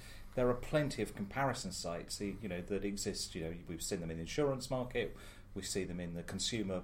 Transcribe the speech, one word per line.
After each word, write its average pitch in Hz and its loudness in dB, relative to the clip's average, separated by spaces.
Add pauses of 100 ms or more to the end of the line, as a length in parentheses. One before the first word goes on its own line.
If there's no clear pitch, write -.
(340)
There 123 6
are 123 6
plenty 135 4
of 101 -2
comparison 113 0
sites, - -4
you 101 -2
know, 90 0
that 98 0
exist. 101 0
You 82 0
know, 82 0 (140)
we've 82 -2
seen 95 0
them 82 -2
in 80 -2
the 82 -2
insurance 131 2
market, 123 0 (380)
we 98 -4
see 98 0
them 87 -2
in 85 -2
the 85 -2
consumer 98 0